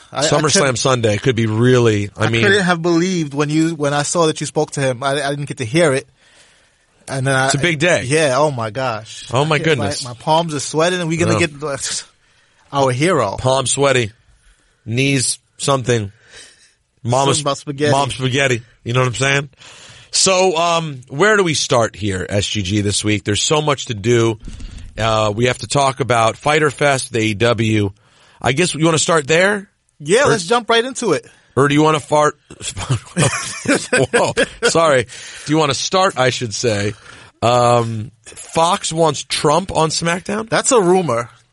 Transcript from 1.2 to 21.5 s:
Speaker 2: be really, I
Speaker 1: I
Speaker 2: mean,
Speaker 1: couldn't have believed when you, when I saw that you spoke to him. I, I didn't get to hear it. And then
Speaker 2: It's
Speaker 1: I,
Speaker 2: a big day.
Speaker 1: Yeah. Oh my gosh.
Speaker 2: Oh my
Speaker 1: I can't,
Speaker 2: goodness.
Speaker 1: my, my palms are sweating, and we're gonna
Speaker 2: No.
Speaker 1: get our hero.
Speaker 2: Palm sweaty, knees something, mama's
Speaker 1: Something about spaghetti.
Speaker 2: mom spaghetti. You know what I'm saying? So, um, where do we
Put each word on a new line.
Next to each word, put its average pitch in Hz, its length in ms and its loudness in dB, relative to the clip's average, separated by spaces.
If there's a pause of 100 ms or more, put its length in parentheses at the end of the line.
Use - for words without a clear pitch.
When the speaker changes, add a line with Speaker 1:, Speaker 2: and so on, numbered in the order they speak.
Speaker 2:
be 113 120 0
really, 110 680 2
I 107 100 -2
Speaker 1:
I 110 40 0
Speaker 2:
mean, 113 120 0
Speaker 1:
couldn't 202 200 4
have 175 200 0
believed 170 520 0
when 147 160 0
you, 160 240 0
when 143 180 -2
I 147 100 0
saw 165 240 0
that 156 140 -2
you 147 60 -6
spoke 151 260 -4
to - 80 -6
him. 131 220 -2
I, 139 200 -2
I 139 80 -4
didn't 147 160 -6
get 135 120 -10
to 135 60 -6
hear 147 280 2
it. 131 140 -4 (1000)
And 131 180 -4
then 135 200 2
Speaker 2:
It's 135 100 0
Speaker 1:
I, - 20 -2
Speaker 2:
a 135 40 -6
big 170 160 0
day. 151 260 2
Speaker 1:
Yeah. 139 340 2
Oh 151 120 2
my 113 200 -6
gosh. 113 640 -8
Speaker 2:
Oh 131 120 2
my 156 120 0
Speaker 1:
I - 20 2
can't, 156 200 0
Speaker 2:
goodness. - 260 -4
Speaker 1:
my, 123 60 -12
my 120 60 -14
palms 160 380 0
are 139 60 -4
sweating, 175 400 -2
and 165 80 -4
we're 165 100 -2
gonna 170 200 0
Speaker 2:
No. 170 80 0
Speaker 1:
get 143 580 -8 (680)
our 139 180 2
hero. 127 480 0
Speaker 2:
Palm 131 280 0
sweaty, 127 460 2 (760)
knees 131 520 0 (200)
something, 120 540 0 (920)
mama's 131 360 2
Speaker 1:
Something 147 40 -6
about 139 160 -4
spaghetti. 147 340 -2
Speaker 2:
mom 139 180 0
spaghetti. 131 520 -2 (200)
You 117 100 -6
know 127 80 2
what 127 80 2
I'm 117 60 -6
saying? 139 360 -2 (640)
So, 185 400 2
um, 165 520 -2
where 202 280 2
do 202 60 4
we 165 120 0